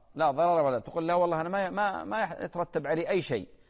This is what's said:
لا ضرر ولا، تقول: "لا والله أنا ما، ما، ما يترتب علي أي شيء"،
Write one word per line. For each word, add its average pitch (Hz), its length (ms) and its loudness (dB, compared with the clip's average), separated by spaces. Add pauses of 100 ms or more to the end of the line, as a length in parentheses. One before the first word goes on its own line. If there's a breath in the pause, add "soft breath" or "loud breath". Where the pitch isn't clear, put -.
(140)
لا 151 160 2
ضرر 160 360 4
ولا، 127 120 2
تقول: 165 300 -4
"لا 175 60 2
والله 175 260 2
أنا 165 80 -4
ما، 190 220 -2
ما، 190 340 -2
ما 196 360 -4
يترتب 170 460 -4
علي 160 220 0
أي 185 140 2
شيء"، 113 260 -4 (220 soft breath)